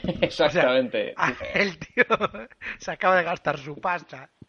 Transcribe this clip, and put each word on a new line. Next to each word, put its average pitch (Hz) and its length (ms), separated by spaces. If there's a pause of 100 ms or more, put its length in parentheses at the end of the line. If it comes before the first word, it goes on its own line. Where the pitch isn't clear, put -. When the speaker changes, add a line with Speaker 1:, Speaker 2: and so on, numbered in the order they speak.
Speaker 1:
<laughs> 185 160
Exactamente. 127 960
Speaker 2:
O - 80 (100)
sea, - 140
<laughs> - 60
el 190 240
tío - 260 (760)
se - 140
acaba 185 240
de 175 80
gastar 160 340
su 143 220
pasta 151 500 (180)